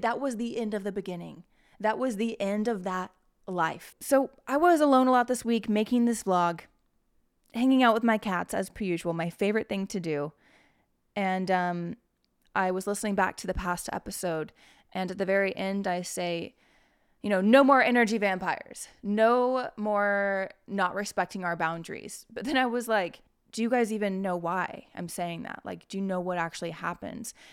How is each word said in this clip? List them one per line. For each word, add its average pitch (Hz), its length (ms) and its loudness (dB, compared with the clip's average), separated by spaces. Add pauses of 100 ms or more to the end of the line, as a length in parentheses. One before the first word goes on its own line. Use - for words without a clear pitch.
that 233 180 -2
was 254 180 -2
the 233 200 -6
end 214 160 -4
of 196 100 -4
the 202 80 -4
beginning. 175 520 -10 (360)
That 214 180 0
was 240 200 -2
the 226 240 -4
end 208 260 -2
of 208 160 -2
that 185 280 -4 (360)
life. 170 540 -4
So 269 300 2 (160)
I 269 100 0
was 330 240 6
alone 262 260 6
a 254 40 4
lot 240 160 4
this 247 180 -4
week 226 240 0
making 220 360 2
this 233 180 0
vlog, 175 380 2 (920)
hanging 254 300 6
out 226 100 8
with 233 100 2
my 220 140 4
cats 185 360 -4
as 190 160 -2
per - 140 -10
usual, 170 300 -2
my 165 160 -4
favorite 208 400 -2
thing 196 180 -4
to 202 120 -6
do. 151 340 -4 (800)
And, 190 360 -2
um, 175 440 0 (600)
I 190 160 0
was 185 140 -4
listening 202 300 -2
back 190 220 2
to 190 100 -8
the 185 60 -4
past 185 400 -4
episode, 170 580 -6 (420)
and 185 160 -4
at 185 80 -8
the 196 80 -2
very 196 300 2
end 196 320 -4
I 180 140 0
say, 175 520 -6 (680)
you 208 80 -4
know, 190 120 2
"No 247 220 8
more 262 180 8
energy 233 360 4
vampires. 190 720 -4 (120)
No 247 760 2
more 202 720 0 (180)
not 185 260 -2
respecting 190 500 -4
our 170 120 -2
boundaries." 165 760 -8
But 220 140 -8
then 269 120 0
I 254 100 2
was 233 200 -4
like, 202 340 -2 (300)
"Do 220 120 -4
you 233 60 0
guys 233 220 2
even 196 300 -2
know 185 140 -2
why 175 580 -6
I'm 170 160 -8
saying 170 340 -6
that? - 200 -12
Like, 180 240 -12
do 196 100 -8
you 196 60 -2
know 190 160 -2
what 180 180 -4
actually 170 340 -4
happens? - 640 -8 (200)